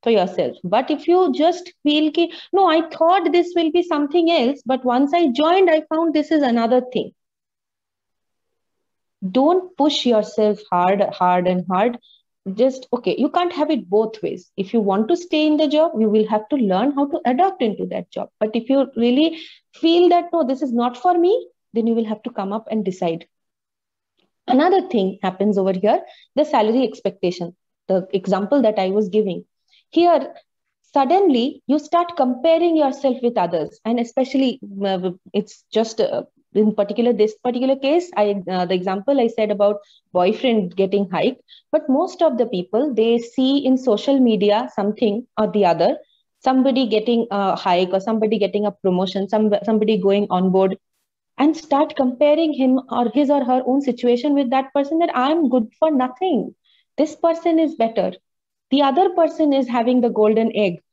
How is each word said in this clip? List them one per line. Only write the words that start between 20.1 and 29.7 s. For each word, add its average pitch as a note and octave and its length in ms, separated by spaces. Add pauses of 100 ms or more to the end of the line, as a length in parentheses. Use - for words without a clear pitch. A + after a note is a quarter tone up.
that, F4 240
"No, D#4+ 160
this C4+ 160
is A#3+ 40 (100)
not A#3+ 200
for F4+ 220
me," F#4+ 100 (380)
then A3+ 180
you A3+ 80
will A3 140
have G#3+ 160
to A#3+ 100
come G3 220
up A3+ 100
and A3 200
decide. E3+ 360 (1300)
Another F4+ 240 (140)
thing F#3+ 180 (140)
happens G3 320
over F#3+ 240
here, A#3+ 180 (360)
the D4 180
salary A3+ 320
expectation, F3+ 680 (340)
the F#3+ 120 (220)
example G3 400
that G#3+ 240
I - 20 (120)
was G3 180
giving. F#3+ 260 (460)